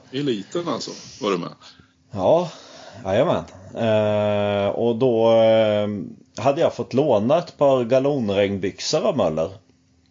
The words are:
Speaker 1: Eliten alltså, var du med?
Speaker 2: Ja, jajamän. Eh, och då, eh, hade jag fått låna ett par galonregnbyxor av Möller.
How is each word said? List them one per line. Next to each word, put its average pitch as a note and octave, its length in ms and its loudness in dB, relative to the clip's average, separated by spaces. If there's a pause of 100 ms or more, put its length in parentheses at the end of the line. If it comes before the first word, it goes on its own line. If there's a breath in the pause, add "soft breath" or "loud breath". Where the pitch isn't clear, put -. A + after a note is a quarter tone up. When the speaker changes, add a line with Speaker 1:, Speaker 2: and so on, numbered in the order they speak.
(120)
Speaker 1:
Eliten C#3 560 -6
alltså, G#2 240 -8 (320)
var G#2 80 0
du F#2 60 0
med? E2+ 120 -8 (640 loud breath)
Speaker 2:
Ja, D3+ 400 0 (520 loud breath)
jajamän. G2+ 400 0 (320)
Eh, G#2 920 0
och A#2 260 -2
då, A2+ 360 4
eh, A2 560 4 (500)
hade C#3 240 0
jag C#3+ 140 2
fått - 180 -8
låna B2+ 440 2
ett E3+ 200 -8
par C3+ 260 2
galonregnbyxor A2 1200 0
av F#3+ 120 0
Möller. E2 320 -2 (600)